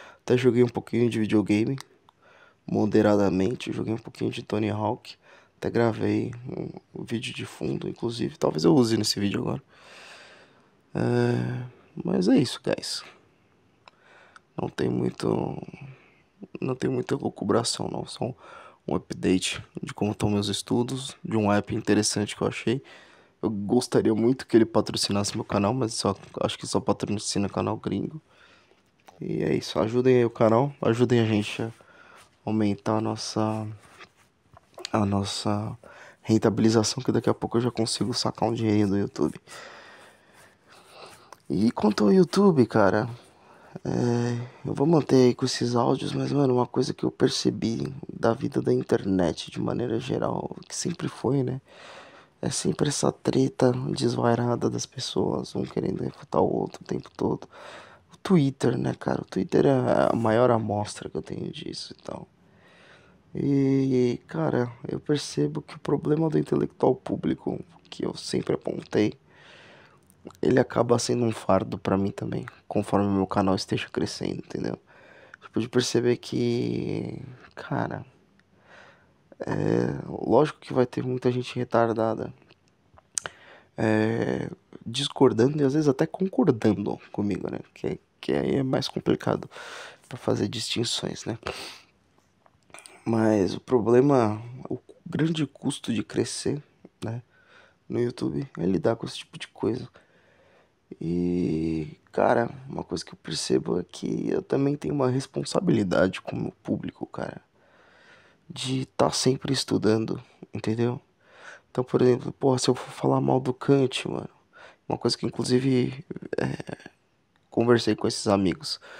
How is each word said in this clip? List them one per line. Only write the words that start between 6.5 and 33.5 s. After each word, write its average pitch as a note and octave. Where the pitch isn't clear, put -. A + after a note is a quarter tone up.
um -
vídeo -
de -
fundo, -
inclusive. A#2+
Talvez -
eu E3
use A2+
nesse G#2+
vídeo G2+
agora. C3+
É... A#2+
Mas F#3
é B3+
isso, -
guys. -
Não -
tem -
muito, -
não C3
tem C3
muita B2+
elucubração, -
não. -
Só -
um, B2
um -
update -
de -
como G#2
estão G#2+
meus G2+
estudos, B2
de A2
um G#2
app G#2
interessante G#2
que -
eu G#2
achei. A#2+
Eu -
gostaria G#2+
muito A#2
que -
ele A2
patrocinasse G#2
meu G#2+
canal, G2+
mas A#2+
só, G2+
acho -
que -
só G2+
patrocina G2
canal G#2
gringo. -
E E3
é D#3
isso, -
ajudem B2
aí B2
o A#2
canal, A#2+
ajudem A#2+
a A2+
gente G#2+
a A2+
aumentar G#2+
a -
nossa, A2